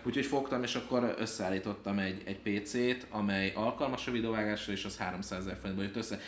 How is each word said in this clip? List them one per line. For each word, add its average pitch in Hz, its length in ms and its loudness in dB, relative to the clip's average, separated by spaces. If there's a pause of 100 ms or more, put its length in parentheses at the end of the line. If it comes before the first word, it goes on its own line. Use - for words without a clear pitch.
úgyhogy 123 240 2
fogtam, 135 360 2
és 120 120 0
akkor 120 440 2
összeállítottam 98 800 0
egy, 95 260 0
egy 98 140 -4
P 104 280 0
C-t, 123 440 2
amely 98 440 2
alkalmas 123 520 0
a 127 60 0
videóvágásra, 107 600 0
és 95 120 -2
az 98 140 -6
háromszázezer 92 600 -4
forintba 98 220 -2
jött 98 140 -2
össze. 110 320 -2